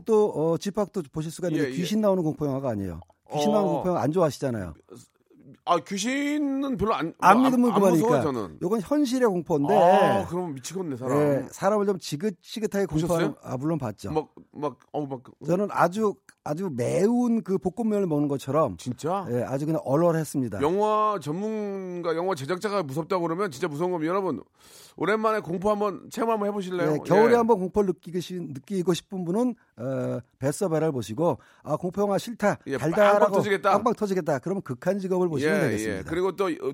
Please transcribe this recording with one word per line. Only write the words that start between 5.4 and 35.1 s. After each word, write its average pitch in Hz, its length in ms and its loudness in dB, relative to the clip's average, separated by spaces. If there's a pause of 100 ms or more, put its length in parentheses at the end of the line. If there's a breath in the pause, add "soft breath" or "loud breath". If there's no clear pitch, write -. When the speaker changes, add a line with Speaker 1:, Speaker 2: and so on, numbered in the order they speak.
Speaker 2:
아, 170 140 2
귀신은 269 1000 -2
별로 208 160 2
안, 151 240 -2
Speaker 1:
안 190 220 8
Speaker 2:
뭐, 262 100 6
Speaker 1:
믿으면 247 180 4
Speaker 2:
안, 220 60 2
안 - 60 4
Speaker 1:
그만이니까. 185 280 6
Speaker 2:
무서워요, 139 140 4 (100)
저는. 98 300 -6
Speaker 1:
요건 202 180 0
현실의 254 480 0
공포인데. 170 480 0
Speaker 2:
아, 196 500 6
그럼 170 280 -6
미치겠네, 156 420 -6
사람. 131 220 0
Speaker 1:
예, 143 320 2
사람을 202 340 0
좀 196 140 0
지긋지긋하게 202 880 -4
Speaker 2:
보셨어요? 160 320 0 (140)
Speaker 1:
공포하는, - 100 -18
아, 123 160 -6
물론 156 200 -2
봤죠. 107 340 -8
Speaker 2:
막, 156 180 -2 (220)
막, 139 260 -8 (140)
어우, 147 140 -4
막. 131 160 -10 (240)
Speaker 1:
저는 185 240 0
아주, 175 440 2 (280)
아주 170 320 -4
매운 208 680 2
그 185 160 -2
볶음면을 208 480 -2
먹는 147 220 0
것처럼. 135 500 0
Speaker 2:
진짜? 160 520 -6
Speaker 1:
예, 120 120 0
아주 139 240 -4
그냥 156 180 -2
얼얼했습니다. 143 800 0
Speaker 2:
영화 208 580 2
전문가, 185 960 -6
영화 185 180 -2
제작자가 180 480 -4
무섭다고 160 440 -4
그러면 175 240 -2
진짜 143 180 -6
무서운 160 240 -4
겁니다. 160 180 -2
여러분, 185 320 -2 (540 loud breath)
오랜만에 220 440 0
공포 180 300 -2
한번 208 400 -2
체험 233 200 -2
한번 208 180 0
해보실래요? 180 460 -2
Speaker 1:
예, 147 100 0
겨울에 220 300 6
Speaker 2:
예. - 20 8
Speaker 1:
한번 233 220 4
공포를 190 300 0
느끼고 175 320 -4
싶-, 180 200 -8
느끼고 170 540 -2
싶은 185 320 -6
분은, 226 280 0 (220 soft breath)
어, 127 420 -4 (200)
베스베라를 156 540 0
보시고, 123 460 -2 (240 soft breath)
아, 147 140 -2
공포 180 240 -4
영화 202 160 2
싫다, 208 400 0 (100)
Speaker 2:
예, 135 120 -4
Speaker 1:
달달하고 202 400 4
Speaker 2:
빵빵 202 140 4
터지겠다. 196 400 2
Speaker 1:
빵빵 220 220 2
터지겠다. 180 440 0
그럼 190 240 -4
극한 180 360 -4
직업을 180 300 0